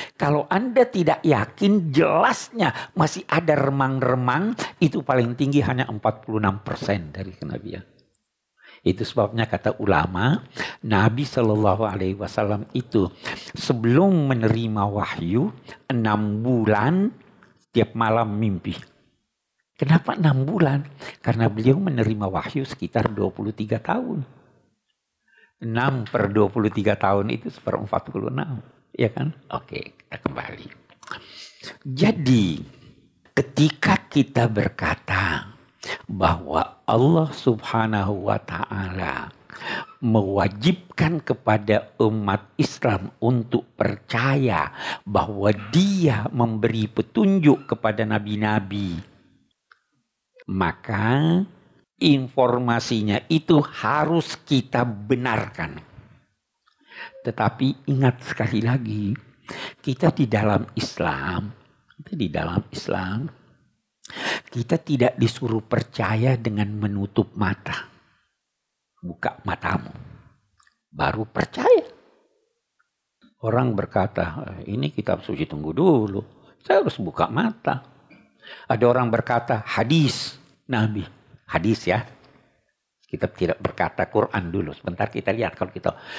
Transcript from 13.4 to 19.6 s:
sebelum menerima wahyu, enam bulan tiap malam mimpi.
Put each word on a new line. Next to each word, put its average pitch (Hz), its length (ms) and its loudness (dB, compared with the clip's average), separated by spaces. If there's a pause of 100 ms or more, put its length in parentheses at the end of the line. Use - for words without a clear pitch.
sebelum 143 720 2
menerima 113 560 0
wahyu, 101 720 -2 (320)
enam 107 560 0
bulan 123 720 2 (560)
tiap 113 240 2
malam 113 400 2
mimpi. 104 400 -2 (1040)